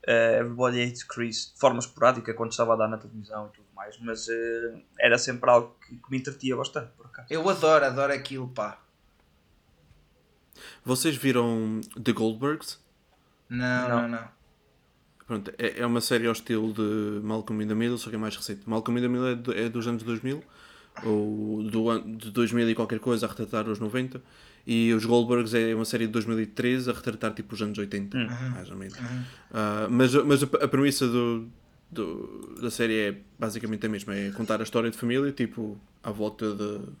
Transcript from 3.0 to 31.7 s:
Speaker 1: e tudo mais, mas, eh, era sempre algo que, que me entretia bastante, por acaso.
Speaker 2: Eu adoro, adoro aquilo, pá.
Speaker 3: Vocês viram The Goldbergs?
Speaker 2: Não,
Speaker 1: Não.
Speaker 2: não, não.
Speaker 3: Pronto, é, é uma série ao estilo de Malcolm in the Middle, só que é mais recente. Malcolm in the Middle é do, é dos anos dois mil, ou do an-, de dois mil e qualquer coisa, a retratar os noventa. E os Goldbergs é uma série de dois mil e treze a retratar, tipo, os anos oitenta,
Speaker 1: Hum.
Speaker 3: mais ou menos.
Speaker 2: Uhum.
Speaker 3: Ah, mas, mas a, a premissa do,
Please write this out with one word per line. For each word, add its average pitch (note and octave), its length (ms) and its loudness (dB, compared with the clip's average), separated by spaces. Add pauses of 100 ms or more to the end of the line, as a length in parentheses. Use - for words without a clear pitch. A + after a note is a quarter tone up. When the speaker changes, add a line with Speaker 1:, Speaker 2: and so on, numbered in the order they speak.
Speaker 1:
e - 20 -20
tudo - 180 -20
mais, G#2+ 280 -14
mas, A2+ 260 -8
eh, A#2 460 -4 (260)
era A#2+ 180 8
sempre B2 320 0
algo A#2 260 6 (120)
que, A#2+ 80 -16
que A#2+ 160 -12
me C3 60 0
entretia C3 400 -4
bastante, A#2 400 -6
por - 80 -20
acaso. - 240 -20
Speaker 2:
Eu D#3+ 180 0
adoro, D#3 380 6
adoro C3+ 260 0
aquilo, C3 380 -6
pá. G#2 280 -6 (2000)
Speaker 3:
Vocês B2+ 320 2
viram A#2 640 2 (240)
The B2 80 2
Goldbergs? A2+ 680 0 (680)
Speaker 2:
Não, B2 400 0
Speaker 1:
Não. A#2+ 140 2
Speaker 2:
não, A#2+ 80 -2
não. A#2 260 -10 (920)
Speaker 3:
Pronto, G2+ 300 -6
é, A#2 220 -2
é A#2+ 60 0
uma A#2+ 160 2
série A#2 260 2
ao A2+ 60 2
estilo A2 400 -2
de G#2 520 -2
Malcolm G#2+ 380 -4
in G#2+ 40 -4
the G#2+ 60 0
Middle, A#2 240 0
só A2+ 120 -10
que A2 60 -8
é A2 40 -4
mais G#2+ 160 -4
recente. G2+ 340 -10
Malcolm A2+ 300 0
in - 20 0
the B2 60 2
Middle B2 240 0
é A#2+ 40 0
do, A#2+ 220 -4
é A2+ 120 0
dos A#2 180 -4
anos A#2 160 -2
dois A2+ 180 -4
mil, C3 220 -6 (600)
ou G#2+ 600 0
do A2 260 2
an-, A2+ 120 2 (140)
de A2 140 -12
dois G#2+ 220 2
mil A#2 180 4
e A2 60 4
qualquer A2+ 240 -2
coisa, A#2 260 0
a G#2+ 40 -2
retratar G#2+ 380 -4
os G#2 120 -2
noventa. B2+ 420 -4 (460)
E A#2 260 4
os A2 120 2
Goldbergs A#2+ 500 4
é A2+ 200 4
uma A2 100 0
série A2+ 220 0
de G#2+ 40 -2
dois A2 140 0
mil A2+ 140 0
e A2 60 0
treze B2 440 -2
a A#2+ 40 0
retratar, A2 400 -4
tipo, A2 200 -10
os G#2+ 80 -6
anos G#2 160 -2
oitenta, G2+ 400 -4
Speaker 1:
Hum. B2 340 -4
Speaker 3:
mais F#2+ 200 -8
ou F#2+ 40 -12
menos. G2 220 -12
Speaker 2:
Uhum. B2 260 -6 (300)
Speaker 3:
Ah, G#2+ 360 -2
mas, B2 260 6
mas C#3+ 260 6
a, C#3+ 40 2 (180)
a C#3+ 40 2
premissa C#3 400 2
do, A#2 400 0 (440)